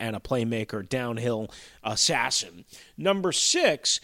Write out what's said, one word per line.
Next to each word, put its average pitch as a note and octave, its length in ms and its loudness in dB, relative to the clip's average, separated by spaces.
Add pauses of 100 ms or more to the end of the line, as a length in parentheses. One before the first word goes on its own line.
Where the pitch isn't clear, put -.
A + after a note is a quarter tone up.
and A2+ 160 -4
a G2+ 40 -8
playmaker, A2+ 680 -2
downhill A#2 640 -2 (340)
assassin. A2 800 0 (320)
Number F#3 340 2
six, - 720 2